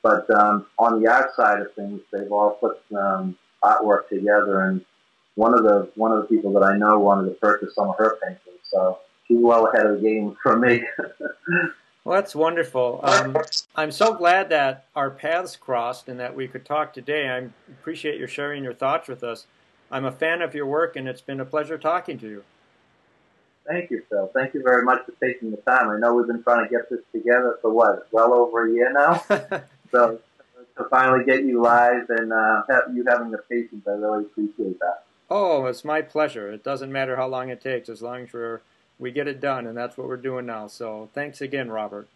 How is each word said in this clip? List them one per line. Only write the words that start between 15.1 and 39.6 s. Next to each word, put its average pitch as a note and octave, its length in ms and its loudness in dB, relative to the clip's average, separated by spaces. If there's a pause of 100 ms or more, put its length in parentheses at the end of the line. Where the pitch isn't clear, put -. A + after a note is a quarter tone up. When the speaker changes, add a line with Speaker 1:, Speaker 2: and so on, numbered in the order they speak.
Speaker 2:
paths E3 440 -4
crossed B2 520 -6
and B2 120 -14
that B2 160 -8
we C3+ 120 -8
could C3 180 -16
talk D3+ 280 -4
today. C#3 360 -4
I B2+ 180 -6 (240)
appreciate D3+ 460 -8
your C3 100 -10
sharing C#3+ 360 -8
your B2+ 100 -8
thoughts C#3+ 340 -2
with B2 160 -12
us. A#2 220 -10 (460)
I'm C3+ 140 -6
a B2+ 60 -4
fan D#3+ 300 -2
of D3+ 140 -6
your D3 100 -6
work, D#3+ 300 -2
and C3 120 -8
it's B2+ 140 -10
been C3+ 180 -10
a C3 60 -8
pleasure D3+ 320 -6
talking D#3+ 400 -4
to A2+ 100 -16
you. G2+ 160 -16 (1200)
Speaker 1:
Thank F3 240 -6
you, - 180 -6
Phil. G2 240 -4
Thank C3 220 -2
you C3+ 80 -6
very B2 200 4
much - 220 0
for - 60 -16 (120)
taking A#2+ 280 -6
the G#2+ 60 -8
time. A2 320 2
I G#2+ 100 -4
know A#2+ 160 2
we've A#2+ 100 2
been A#2 160 -4
trying A#2 260 2
to A#2+ 40 -6
get A#2 180 -2
this A#2 120 -6 (100)
together A#2+ 500 2
for, A2 100 2
what, A2 400 2
well A2+ 220 6
over A#2 340 2
a A2+ 60 0
year B2 180 2
now? D3 380 4
Speaker 2:
<laughs> F#3+ 340 -2 (280)
Speaker 1:
So A#2 280 4 (580)
to B2 80 -8
finally C3 400 4
get C3+ 180 4
you A#2+ 180 2
live A#2+ 480 4
and, A2+ 220 -2
uh, A2 380 2
have, B2+ 140 4 (120)
you B2 100 -4
having A#2+ 240 0
the G#2+ 100 -8
patience, A#2 460 -8
I G2+ 60 -4
really G#2+ 320 -2
appreciate G#2 560 -6
that. F2+ 240 -4 (260)
Speaker 2:
Oh, F3 360 0
it's B2+ 180 -6
my D3+ 180 -2
pleasure. C#3 480 -4
It G#2+ 140 -14
doesn't C3+ 300 -6
matter C3 240 -4
how C3 100 -2
long B2+ 220 -6
it B2 100 -10
takes, B2 300 -6
as A2 120 -14
long B2 220 -12
as B2 80 -20
we're, A#2 300 -10 (400)
we B2+ 100 -8
get C#3+ 160 -4
it C3+ 140 -10
done, C3 260 -4